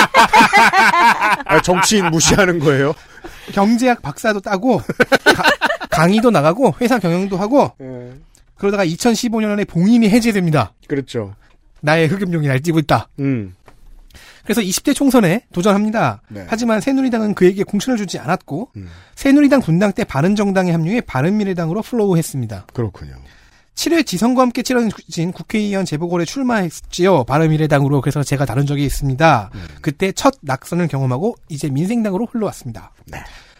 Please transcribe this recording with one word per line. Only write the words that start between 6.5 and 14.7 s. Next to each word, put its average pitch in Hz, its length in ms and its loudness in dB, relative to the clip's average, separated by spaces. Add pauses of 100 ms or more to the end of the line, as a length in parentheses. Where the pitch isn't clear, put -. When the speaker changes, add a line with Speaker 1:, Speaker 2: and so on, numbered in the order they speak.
Speaker 2:
회사 247 180 0
경영도 185 380 -2
하고, 208 340 0 (100)
Speaker 1:
예. 127 320 -14 (440)
Speaker 2:
그러다가 202 280 -2
이천십오 214 560 -2
년에 208 240 -2
봉인이 214 440 2
해제됩니다. 185 640 2 (140)
Speaker 1:
그렇죠. 123 480 -6 (460)
Speaker 2:
나의 160 280 2
흑염룡이 175 380 -2
날뛰고 143 340 0
있다. 139 280 0 (100)
Speaker 1:
음. 123 360 -4 (920)
Speaker 2:
그래서 226 160 0
이십 190 240 -4